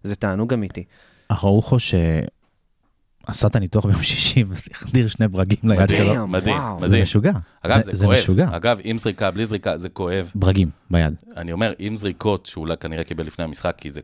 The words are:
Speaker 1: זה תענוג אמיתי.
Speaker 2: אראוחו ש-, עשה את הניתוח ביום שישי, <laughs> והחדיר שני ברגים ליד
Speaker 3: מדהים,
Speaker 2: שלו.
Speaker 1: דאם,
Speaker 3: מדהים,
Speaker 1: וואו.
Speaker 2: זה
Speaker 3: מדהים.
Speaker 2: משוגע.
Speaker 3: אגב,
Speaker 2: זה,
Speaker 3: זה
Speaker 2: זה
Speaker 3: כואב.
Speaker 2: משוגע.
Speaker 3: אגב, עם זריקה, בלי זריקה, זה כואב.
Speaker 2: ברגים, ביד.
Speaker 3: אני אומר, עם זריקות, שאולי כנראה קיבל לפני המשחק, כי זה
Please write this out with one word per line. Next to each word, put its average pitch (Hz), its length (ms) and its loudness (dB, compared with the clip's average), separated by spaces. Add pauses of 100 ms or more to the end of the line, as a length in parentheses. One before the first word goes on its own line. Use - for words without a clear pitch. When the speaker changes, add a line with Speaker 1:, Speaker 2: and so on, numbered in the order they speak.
Speaker 1:
זה 101 140 -6
תענוג 107 360 -2
אמיתי. 98 320 -6 (460)
Speaker 2:
אראוחו 107 500 2
ש-, - 140 -4 (1300)
עשה 107 200 0
את 104 100 2
הניתוח 104 300 0
ביום 101 160 2
שישי, - 440 2
<laughs> 95 40 -8
והחדיר - 580 -2
שני 110 200 0
ברגים 95 340 2
ליד 104 180 4
Speaker 3:
מדהים, 101 240 4
Speaker 2:
שלו. 101 100 4
Speaker 1:
דאם, 101 180 -4
Speaker 3:
מדהים, 95 240 0
Speaker 1:
וואו. 110 240 -6
Speaker 2:
זה 90 60 -2
Speaker 3:
מדהים. 95 160 6
Speaker 2:
משוגע. 107 300 2 (300)
Speaker 3:
אגב, 107 140 2
Speaker 2:
זה, 113 60 4 (100)
Speaker 3:
זה 98 60 -6
Speaker 2:
זה 101 80 2
Speaker 3:
כואב. 120 120 6
Speaker 2:
משוגע. 101 320 4
Speaker 3:
אגב, 95 340 0
עם 113 140 -2
זריקה, 101 320 -2
בלי 101 160 -2
זריקה, 98 300 -4
זה 90 120 -8
כואב. 90 460 -4
Speaker 2:
ברגים, 95 360 2 (200)
ביד. 82 240 2 (220)
Speaker 3:
אני 85 160 -10
אומר, 104 260 -2
עם 104 180 -8
זריקות, 101 500 -4
שאולי 80 300 -8
כנראה 80 280 -8
קיבל 80 220 -8
לפני 82 180 -10
המשחק, 80 340 -6
כי 78 120 -14
זה 71 140 -14